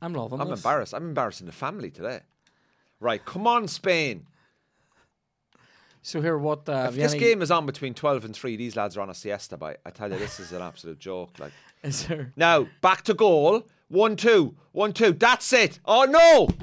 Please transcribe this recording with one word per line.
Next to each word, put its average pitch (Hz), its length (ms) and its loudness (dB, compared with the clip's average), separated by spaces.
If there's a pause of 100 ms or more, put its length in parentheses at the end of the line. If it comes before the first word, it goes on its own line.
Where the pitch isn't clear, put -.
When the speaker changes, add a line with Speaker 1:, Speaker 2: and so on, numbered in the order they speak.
Speaker 1:
I'm 170 100 -10
loving 127 280 -8
Speaker 2:
I'm 143 100 -6
Speaker 1:
this. 113 100 -8
Speaker 2:
embarrassed. 123 340 -2
I'm 165 140 -10
embarrassing 117 380 -6
the 80 60 -16
family 135 380 -12
today. 107 300 -12 (800)
Right, 113 240 -4
come 202 220 -8
on, 233 220 0
Spain. 147 580 -4 (1800)
Speaker 1:
So - 200 -8
here, 160 160 0
what, 147 300 -4
uh, 151 40 -4
Speaker 2:
If 131 120 -2
Speaker 1:
have 123 120 -4
you 143 60 -2
Speaker 2:
this 147 100 2
Speaker 1:
any 147 80 -4
Speaker 2:
game 226 220 2
is 160 80 0
on 165 160 2
between 135 280 -8
twelve 139 300 -2
and 110 100 -14
three, 120 220 -8
these 113 200 -10
lads 101 200 -4
are 104 40 -6
on 98 100 -8
a 90 40 -16
siesta, 101 420 -10
but 76 280 -12
I 87 60 -16
tell 104 220 -10
you, 92 60 -6
this 101 200 -10
is 90 140 -16
an 90 100 -10
absolute 82 380 -14
joke. 90 400 -12
Like, 73 120 -14 (160)
Speaker 1:
<laughs> - 140 -20
Is 143 240 -8
there 147 300 -10
Speaker 2:
now, 160 320 2 (120)
back 185 240 2
to 214 100 0
goal. 190 520 4 (220)
One 208 280 2
two. 196 400 2 (160)
One 202 200 -2
two. 220 200 4
That's 233 400 2
it. 226 320 2
Oh, 247 200 4
no! 302 440 8 (140)